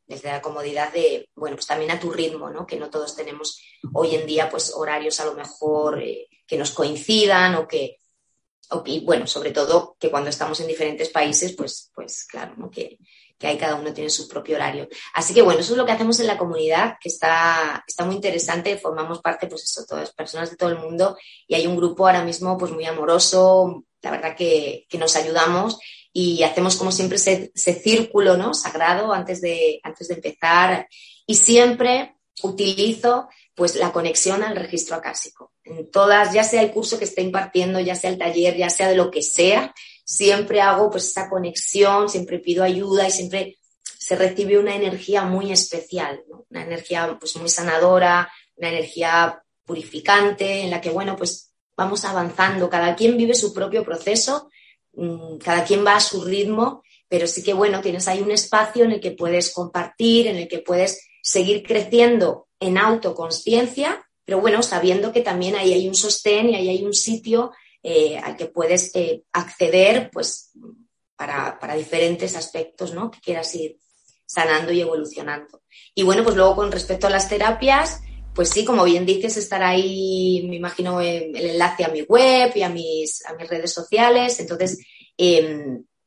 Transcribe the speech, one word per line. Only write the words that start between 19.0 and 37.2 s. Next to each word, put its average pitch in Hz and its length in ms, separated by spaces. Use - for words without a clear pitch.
parte, 170 240
pues - 200
eso, - 220
todas 151 260
personas 160 360
de 170 80
todo 175 120
el 165 100
mundo, 170 360
y - 60
hay 160 140
un 175 80
grupo 175 320
ahora 180 160
mismo, 175 340
pues, 180 140
muy 160 140
amoroso, 180 1000
la - 80
verdad 160 260
que, 160 540
que - 80
nos 160 180
ayudamos 165 640
y 175 300
hacemos 180 320
como 185 160
siempre 185 240
ese, - 400
ese - 180
círculo, 208 640
¿no? 190 180
sagrado 180 600
antes 185 260
de, 165 420
antes 160 280
de 175 60
empezar, 170 720
y 214 100
siempre 240 800
utilizo, 202 840
pues, 175 220
la 170 160
conexión 175 500
al 214 140
registro 170 400
acásico. - 560
En 160 260
todas, 202 440
ya 220 100
sea 220 200
el 208 80
curso 220 280
que 208 60
esté 185 160